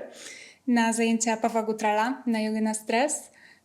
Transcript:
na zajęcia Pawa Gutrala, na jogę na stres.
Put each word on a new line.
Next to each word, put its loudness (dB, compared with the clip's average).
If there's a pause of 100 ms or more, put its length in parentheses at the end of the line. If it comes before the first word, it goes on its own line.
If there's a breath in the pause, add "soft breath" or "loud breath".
(680 loud breath)
na 4
zajęcia 2
Pawa 0
Gutrala, 0
na 0
jogę -2
na 0
stres. -2 (340 soft breath)